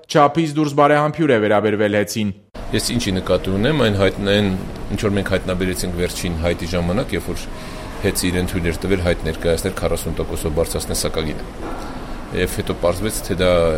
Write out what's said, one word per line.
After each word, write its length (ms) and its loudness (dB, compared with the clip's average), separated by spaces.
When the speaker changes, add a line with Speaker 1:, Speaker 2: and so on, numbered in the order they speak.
Speaker 1:
չափից 420 4
դուրս 220 0
բարեհամբույր 580 4
է 100 6
վերաբերվել 540 4
հեծին։ 360 0
Speaker 2:
Ես 160 0
ինչի 240 0
նկատի 400 0
ունեմ, 300 2
այն 140 2
հայտն-, 360 2
այն, 140 4
ինչ 60 -2
որ 140 0
մենք 200 0
հայտնաբերեցինք 640 -2
վերջին 440 -2
հայտի 320 -2
ժամանակ, 400 0
երբ 160 -4
որ 140 -4
հեծը 240 0
իրեն 220 0
թույլ 200 -2
էր 120 -2
տվել 220 0
հայտ 240 0
ներկայացնել 500 0
քառասուն 400 -2
տոկոսով 400 -4
բարձրացնել 420 -2
սակագինը։ 460 -4
Եվ 240 -2
հետո 240 -4
պարզվեց, 480 0
թե 80 -2
դա 140 4